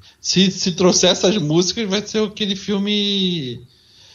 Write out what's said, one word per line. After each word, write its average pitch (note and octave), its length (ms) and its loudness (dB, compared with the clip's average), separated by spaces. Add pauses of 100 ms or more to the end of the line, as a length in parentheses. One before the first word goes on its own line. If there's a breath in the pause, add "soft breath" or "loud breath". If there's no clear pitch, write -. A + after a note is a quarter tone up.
(200 soft breath)
se, F#3 300 2
se F#3+ 220 -4
trouxer F3+ 380 4
essas G#3 280 2
músicas, F3 500 0
vai G3+ 160 -2
ser G#3+ 200 -2
aquele G#3 320 -4
filme G3 1040 -2 (540 soft breath)